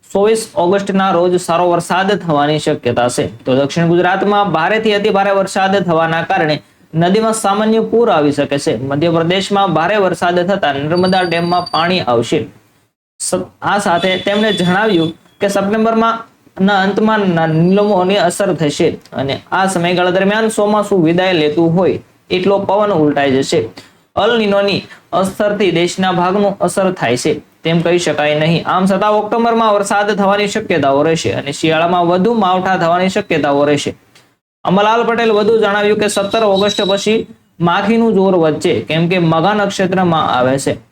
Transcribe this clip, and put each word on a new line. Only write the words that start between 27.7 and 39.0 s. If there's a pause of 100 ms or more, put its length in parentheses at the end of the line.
કહી
શકાય
નહીં.
આમ
છતાં
ઓક્ટોબરમાં
વરસાદ
થવાની
શક્યતાઓ
રહેશે
અને
શિયાળામાં
વધુ
માવઠા
થવાની
શક્યતાઓ
રહેશે. (680)
અંબાલાલ
પટેલ
વધુ
જણાવ્યું
કે
સત્તર
ઓગસ્ટ
પછી (320)
માખીનું
જોર
વધશે,
કેમ